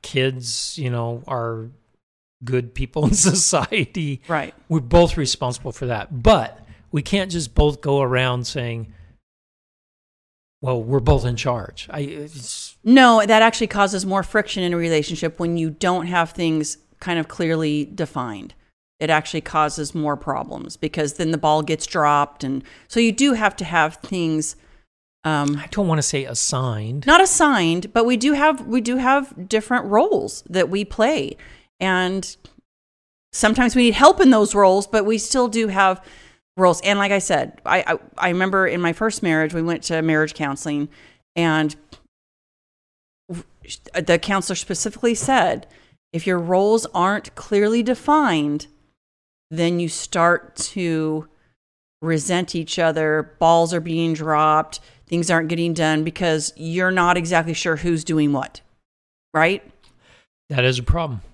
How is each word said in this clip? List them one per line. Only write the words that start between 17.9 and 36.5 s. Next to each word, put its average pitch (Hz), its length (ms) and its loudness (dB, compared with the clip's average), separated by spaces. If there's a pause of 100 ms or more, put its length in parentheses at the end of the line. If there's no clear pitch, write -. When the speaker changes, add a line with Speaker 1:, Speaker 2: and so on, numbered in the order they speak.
Speaker 2:
It 156 100 -4
actually 156 320 -2
causes 151 540 -4
more 147 220 -2
problems - 580 -8
because 151 380 -4
then 160 180 -2
the 165 60 0
ball 156 240 2
gets 156 240 -4
dropped. 147 580 0
And 135 200 -4 (260)
so 233 100 0
you 226 140 4
do 269 200 2
have 214 240 0
to 185 80 -8
have 165 300 0
things, 160 640 -4 (680)
um, 147 340 0
Speaker 1:
I 147 140 -10
don't 196 160 0
wanna 156 140 2
say 139 240 -4
assigned. 127 840 -4
Speaker 2:
not 339 140 6
assigned, 208 720 2
but 226 120 2
we 247 120 2
do 269 160 0
have, 294 340 0
we 233 140 0
do 240 160 -2
have 262 500 -2
different 220 380 -2
roles - 640 0
that 180 200 0
we 202 140 -2
play. 220 540 -2 (420)
And 185 560 -2 (960)
sometimes 240 420 2
we 247 100 4
need 233 100 6
help 320 260 6
in 269 120 8
those 214 220 4
roles, 196 320 4
but 214 200 0
we 220 120 0
still 247 300 0
do 220 220 -2
have 190 360 0 (520)